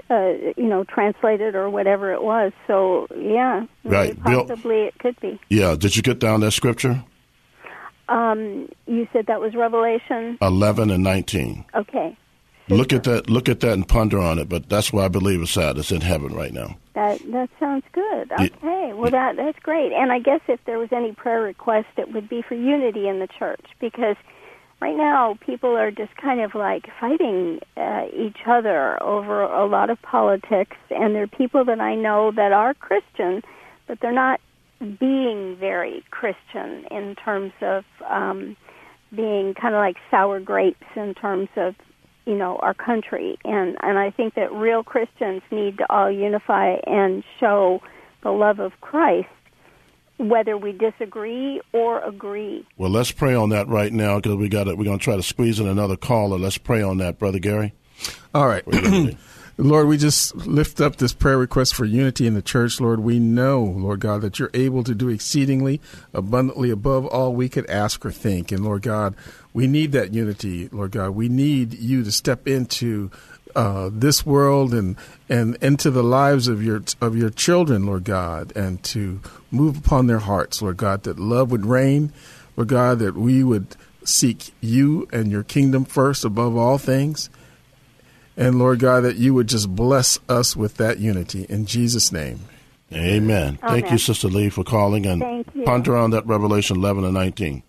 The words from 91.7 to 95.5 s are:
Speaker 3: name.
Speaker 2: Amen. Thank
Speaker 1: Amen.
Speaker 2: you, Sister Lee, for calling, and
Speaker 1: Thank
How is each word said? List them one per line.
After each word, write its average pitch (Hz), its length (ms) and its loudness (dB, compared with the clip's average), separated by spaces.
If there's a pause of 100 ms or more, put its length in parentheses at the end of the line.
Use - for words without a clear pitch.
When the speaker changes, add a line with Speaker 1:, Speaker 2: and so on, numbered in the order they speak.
Speaker 3:
name. 71 300 -6 (520)
Speaker 2:
Amen. 87 680 2
Thank 117 240 2
Speaker 1:
Amen. - 80 0
Speaker 2:
you, 117 40 6
Sister 107 300 0
Lee, 101 220 2
for 98 140 -4
calling, 104 440 2
and 90 140 0
Speaker 1:
Thank 240 340 -4